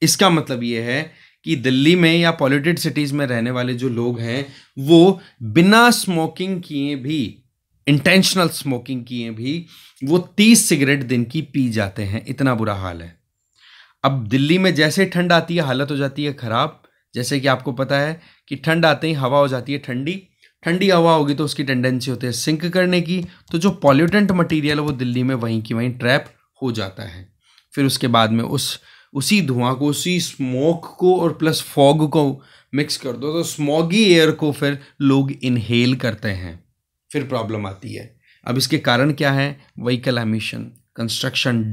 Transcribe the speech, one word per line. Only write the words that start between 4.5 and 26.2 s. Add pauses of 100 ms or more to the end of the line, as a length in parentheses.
वो (240)
बिना
स्मोकिंग
किए
भी, (440)
इंटेंशनल
स्मोकिंग
किए
भी (360)
वो (200)
तीस
सिगरेट
दिन
की
पी
जाते
हैं,
इतना
बुरा
हाल
है। (880)
अब
दिल्ली
में
जैसे
ठंड
आती
है
हालत
हो
जाती
है
ख़राब। (320)
जैसे
कि
आपको
पता
है (300)
कि
ठंड
आते
ही
हवा
हो
जाती
है
ठंडी, (480)
ठंडी
हवा
होगी
तो
उसकी
टेंडेंसी
होती
है
सिंक
करने
की, (280)
तो
जो (100)
पॉल्यूटेंट
मटेरियल
है
वो
दिल्ली
में
वहीं
की
वहीं
ट्रैप (280)